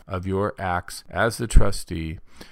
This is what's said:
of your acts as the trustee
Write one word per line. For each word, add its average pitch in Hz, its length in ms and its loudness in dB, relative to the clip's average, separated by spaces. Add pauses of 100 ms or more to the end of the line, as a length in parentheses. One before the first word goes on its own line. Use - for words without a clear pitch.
of 92 200 -6
your 95 320 -2
acts 87 500 -6
as 110 300 -2
the 120 80 -6
trustee 90 720 4 (340)